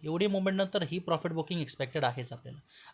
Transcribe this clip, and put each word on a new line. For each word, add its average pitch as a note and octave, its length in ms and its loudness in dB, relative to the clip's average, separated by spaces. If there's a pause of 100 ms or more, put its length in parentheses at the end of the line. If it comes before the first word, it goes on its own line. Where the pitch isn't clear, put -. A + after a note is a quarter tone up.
एवढी E3+ 240 2
मुवमेंटनंतर F#3+ 560 2
ही D#3+ 160 -2
प्रॉफिट E3+ 320 0
बुकिंग D#3+ 300 -2
एक्सपेक्टेड C#3 440 -2
आहेच B2 280 0
आपल्याला. B2+ 260 -12 (340)